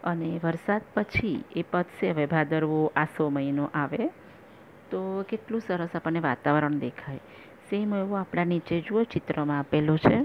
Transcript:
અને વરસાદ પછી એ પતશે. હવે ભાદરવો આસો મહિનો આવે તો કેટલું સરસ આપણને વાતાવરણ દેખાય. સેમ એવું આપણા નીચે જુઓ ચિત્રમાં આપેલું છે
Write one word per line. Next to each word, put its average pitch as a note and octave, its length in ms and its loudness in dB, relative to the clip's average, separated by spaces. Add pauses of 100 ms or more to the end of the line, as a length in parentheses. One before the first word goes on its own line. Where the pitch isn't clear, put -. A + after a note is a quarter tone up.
અને E3 260 -2 (140)
વરસાદ E3+ 400 0 (100)
પછી G#3 500 -2 (120)
એ E3+ 80 -2
પતશે. F3+ 480 -2
હવે D3+ 200 2
ભાદરવો D#3 480 2 (220)
આસો D#3 280 0
મહિનો C#3+ 360 0 (160)
આવે D#3 260 -2 (800)
તો F#3 120 -4 (280)
કેટલું A3 380 -4
સરસ F3 280 -2
આપણને E3 300 -2
વાતાવરણ D3 540 2
દેખાય. C3 420 -8 (480)
સેમ G#3 300 0
એવું G3 200 -2
આપણા F3 320 0
નીચે E3+ 240 0 (120)
જુઓ A3 160 2
ચિત્રમાં D3 560 0
આપેલું D3+ 400 2
છે - 260 6